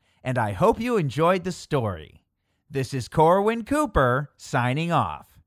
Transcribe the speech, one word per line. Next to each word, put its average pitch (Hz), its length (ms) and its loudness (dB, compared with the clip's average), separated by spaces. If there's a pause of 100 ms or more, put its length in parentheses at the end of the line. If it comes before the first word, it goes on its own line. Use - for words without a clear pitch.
(220)
and 127 140 -2
I - 160 0
hope 185 260 2
you 233 200 -2
enjoyed 165 460 0
the 185 80 -6
story. 101 720 -6 (460)
This 135 240 -6
is 131 160 -6
Corwin 202 560 2
Cooper 147 720 0
signing 139 560 -2
off. 95 540 -4